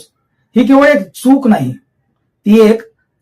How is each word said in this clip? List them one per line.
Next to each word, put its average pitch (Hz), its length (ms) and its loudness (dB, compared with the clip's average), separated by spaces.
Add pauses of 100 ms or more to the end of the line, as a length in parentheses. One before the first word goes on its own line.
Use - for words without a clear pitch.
(560)
ही 247 100 0
केवळ 277 200 2
एक 294 280 -2
चूक 262 340 -2
नाही, 143 240 -2 (760)
ती 214 140 2
एक 220 220 2 (400)